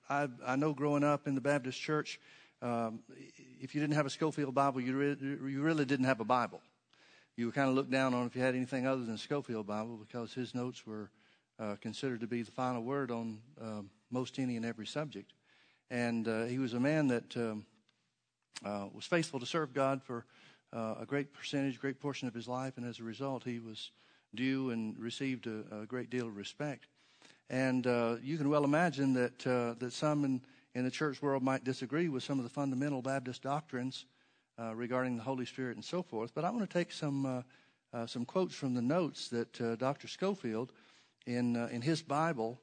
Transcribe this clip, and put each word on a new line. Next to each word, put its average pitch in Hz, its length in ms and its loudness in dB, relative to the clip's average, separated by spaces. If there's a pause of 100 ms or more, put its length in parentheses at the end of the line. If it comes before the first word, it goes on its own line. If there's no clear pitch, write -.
I, 143 200 2 (180)
I 131 100 2
know 151 160 4
growing 143 320 4
up 147 220 4
in 139 80 2
the 131 80 0
Baptist 131 360 2
church, 151 400 -2 (440)
um, 117 380 -2 (600)
if 131 140 -8
you 147 80 0
didn't 151 140 2
have 147 100 6
a 131 40 -2
Scofield 147 440 0
Bible, 135 260 6
you 127 160 0
re-, 139 560 0
you 139 80 -2
really 156 240 4
didn't 127 220 4
have 127 140 6
a 113 40 -2
Bible. 113 380 2 (720)
You 117 100 0
were 113 60 -2
kinda 135 200 4
looked 131 180 2
down 131 240 4
on 123 120 2
if 117 100 -8
you 127 60 0
had 127 120 4
anything 127 320 0
other 131 180 2
than 113 120 -2
a - 20 -6
Scofield 123 480 -2
Bible 110 300 -4
because 110 360 -8
his 120 220 -4
notes 123 320 -6
were, 107 240 -8 (480)
uh, 104 220 -4
considered 120 400 -4
to 117 80 -4
be 120 140 -2
the 104 100 -10
final 127 280 0
word 131 300 -2
on, 113 300 -4 (200)
um, 107 300 -8 (220)
most 127 260 -2
any 127 160 0
and 113 100 -2
every 113 220 -6
subject. 135 460 -6 (580)
And, 117 380 0
uh, 113 160 2
he 123 160 0
was 123 140 0
a 120 60 2
man 147 280 4
that, 120 280 0
um, 110 300 -2 (1000)
uh, 101 300 -2
was 110 100 -12
faithful 160 360 0
to 123 60 -6
serve 147 280 -2
God 135 260 2
for, 120 240 -8 (480)
uh, 110 280 -4
a 113 60 -10
great 143 260 -2
percentage, 139 480 -2
great 135 180 -4
portion 135 300 -4
of 113 60 -6
his 117 120 -8
life, 127 300 -4
and 120 100 -6
as 117 140 -8
a - 20 -12
result, 117 400 -4
he 120 160 -4
was 113 320 -12 (420)
due 131 380 2
and 113 260 -2
received 120 520 -4
a, 107 160 -4 (180)
a 104 40 -10
great 120 240 -6
deal 123 180 -2
of 104 80 -8
respect. 127 500 -6 (640)
And, 127 340 2
uh, 120 380 4
you 151 160 -2
can 143 100 4
well 147 140 6
imagine 143 520 4
that, 123 300 2
uh, 120 360 2
that 123 120 -2
some - 320 2
in, 131 160 2 (360)
in 127 80 2
the 127 80 0
church 143 280 0
world 139 220 2
might 131 220 2
disagree 135 440 0
with 131 140 0
some 139 160 -2
of 123 60 0
the 117 40 -6
fundamental 139 540 0
Baptist 131 400 -2
doctrines, 135 600 -4 (520)
uh, 113 160 -6
regarding 123 440 0
the 113 80 -6
Holy 127 200 -2
Spirit 123 300 -6
and 107 100 -10
so 180 160 -2
forth. 113 320 -4
But 156 120 -2
I 180 60 0
wanna 220 180 -2
take 175 240 0
some, 139 340 -2
uh, 127 160 -2 (500)
uh, 117 140 -4
some 120 180 -4
quotes 180 300 0
from 131 200 -2
the 123 80 2
notes 156 480 0
that, 117 300 -2
uh, 117 140 0
Doctor 131 320 -2
Scofield 131 640 -2 (560)
in, 120 300 2
uh, 117 160 0
in 120 100 -4
his 156 200 0
Bible 139 600 0